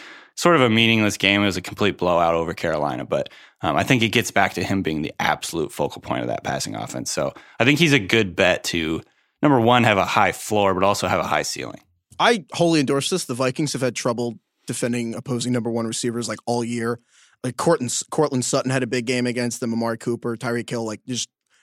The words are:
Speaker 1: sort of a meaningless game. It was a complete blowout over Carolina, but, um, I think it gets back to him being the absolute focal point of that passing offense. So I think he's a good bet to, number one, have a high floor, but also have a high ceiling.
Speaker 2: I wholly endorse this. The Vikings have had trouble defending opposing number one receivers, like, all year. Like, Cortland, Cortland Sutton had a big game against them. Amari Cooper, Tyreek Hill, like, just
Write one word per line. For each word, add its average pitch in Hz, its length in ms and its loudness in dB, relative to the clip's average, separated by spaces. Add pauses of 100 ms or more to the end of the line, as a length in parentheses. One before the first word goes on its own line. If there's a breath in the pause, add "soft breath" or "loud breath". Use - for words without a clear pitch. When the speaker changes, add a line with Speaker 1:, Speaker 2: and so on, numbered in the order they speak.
(340 loud breath)
Speaker 1:
sort 175 220 4
of 135 60 4
a 123 80 6
meaningless 113 460 4
game. 101 260 4
It 104 40 2
was 90 100 0
a 92 60 -4
complete 98 340 -2
blowout 85 380 2
over 82 200 -2
Carolina, 73 500 -2
but, 71 240 -4 (320 loud breath)
um, 76 160 0
I 92 80 2
think 127 180 4
it - 60 2
gets 113 220 0
back 98 240 2
to 87 100 -2
him 98 180 0
being 78 200 -2
the - 180 -6
absolute - 520 -2
focal - 300 -4
point 62 200 -6
of 60 60 -4
that - 140 -6
passing 67 320 -6
offense. 62 360 -8
So 69 220 -4 (280 loud breath)
I 117 40 4
think 139 140 4
he's 160 140 4
a 139 60 6
good 98 360 0
bet 90 300 2
to, 80 360 -2 (420)
number 139 180 4
one, 120 240 6
have 107 140 6
a 90 80 4
high 95 260 2
floor, 101 420 0
but 92 80 0
also 98 240 2
have 92 140 0
a - 80 -2
high 78 140 0
ceiling. - 380 -8 (380)
Speaker 2:
I 202 340 2
wholly 165 280 2
endorse 139 300 -2
this. 185 160 -4
The 123 80 -8
Vikings 131 400 -2
have 127 80 -4
had 123 120 0
trouble 120 440 -4 (280)
defending 120 480 -4
opposing 120 380 -4
number 117 180 -2
one 113 160 -2
receivers, 117 420 -4
like, 107 180 -8
all 120 180 -2
year. 117 340 -4 (460 soft breath)
Like, 127 140 -6
Cortland, 143 340 2 (180)
Cortland 135 340 0
Sutton 127 260 0
had 131 120 0
a 120 40 -2
big 123 200 -2
game 123 200 0
against 120 340 -4
them. 117 120 -4
Amari 117 260 -2
Cooper, 120 380 -6
Tyreek 120 340 -6
Hill, 117 160 -4
like, 107 200 -8
just 123 220 -6 (340)